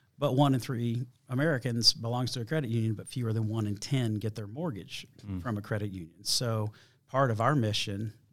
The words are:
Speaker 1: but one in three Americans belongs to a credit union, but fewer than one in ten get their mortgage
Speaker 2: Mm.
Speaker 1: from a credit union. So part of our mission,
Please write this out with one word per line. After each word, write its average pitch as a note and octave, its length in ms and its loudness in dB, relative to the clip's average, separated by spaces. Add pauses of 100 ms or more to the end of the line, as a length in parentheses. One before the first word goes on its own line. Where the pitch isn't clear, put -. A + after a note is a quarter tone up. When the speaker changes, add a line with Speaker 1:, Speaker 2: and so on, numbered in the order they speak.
(180)
Speaker 1:
but C3+ 160 0
one C#3 180 6
in B2+ 80 2
three A#2+ 460 -2 (220)
Americans B2+ 640 2
belongs A#2+ 380 -2
to B2+ 80 -6
a A2+ 40 -4
credit D3 240 -2
union, A2 260 0
but G#2 140 -10
fewer A#2 240 -2
than A2 140 0
one G#2+ 220 0
in G2+ 80 -2
ten A#2 400 0
get G#2 180 -4
their G#2+ 140 -8
mortgage A#2+ 580 -8 (180)
Speaker 2:
Mm. F#2+ 160 -4
Speaker 1:
from G#2+ 160 -2
a G2+ 60 -4
credit G#2 300 -4
union. F2+ 320 -12
So A2 480 0 (360)
part C3 220 4
of A2 100 0
our B2+ 140 6
mission, G#2+ 580 0 (200)